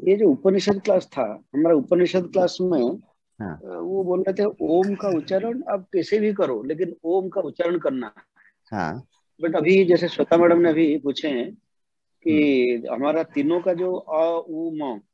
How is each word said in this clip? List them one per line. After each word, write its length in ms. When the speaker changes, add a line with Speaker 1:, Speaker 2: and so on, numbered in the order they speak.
Speaker 1:
ये 120
जो 120
उपनिषद 540
class 240
था, 360
हमारा 200
उपनिषद 580
class 280
में, 400
Speaker 2:
हाँ। 160
Speaker 1:
अ, 80
वो 400
बोल 240
रहे 60
थे, 100
"ओम 500
का 140
उच्चारण 640
आप 220
कैसे 260
भी 140
करो, 300
लेकिन 420
ओम 240
का 120
उच्चारण 380
करना 280
है।" 160
Speaker 2:
हाँ। 320
Speaker 1:
But 120
अभी 280
जैसे 240
श्वेता 280
मैडम 220
ने 100
अभी 300
पूछे 300
हैं 260
कि 640
Speaker 2:
हम्म। 80
Speaker 1:
हमारा 280
तीनों 380
का 120
जो 220
अ, 540
उ, 220
म, 300